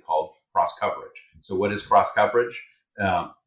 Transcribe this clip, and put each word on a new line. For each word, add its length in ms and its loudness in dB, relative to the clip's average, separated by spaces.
called 240 -2
cross 260 0
coverage. 440 -6
So 140 -10
what 180 0
is 140 -4
cross 260 4
coverage? 500 0
Um, 320 -2